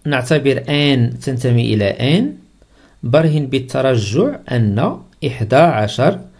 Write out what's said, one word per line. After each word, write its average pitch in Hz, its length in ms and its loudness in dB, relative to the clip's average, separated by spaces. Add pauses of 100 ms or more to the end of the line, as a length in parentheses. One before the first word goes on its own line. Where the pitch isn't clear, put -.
نعتبر 135 640 0
آن 135 500 0
تنتمي 120 540 0
إلى 101 160 0
آن. 180 480 0 (680)
برهن 151 440 2
بالترجع 131 920 -2 (120)
أن 120 500 0 (260)
إحدى 120 280 -2
عشر 117 640 2 (200)